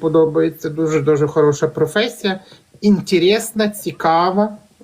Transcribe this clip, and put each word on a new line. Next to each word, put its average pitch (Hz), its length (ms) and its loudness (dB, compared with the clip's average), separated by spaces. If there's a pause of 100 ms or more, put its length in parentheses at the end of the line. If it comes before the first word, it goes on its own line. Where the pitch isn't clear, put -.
подобається, 160 680 0
дуже-дуже 151 560 0
хороша 147 420 0
професія, 190 720 -2 (400)
інтересна, 202 880 2
цікава. 185 880 -2 (280)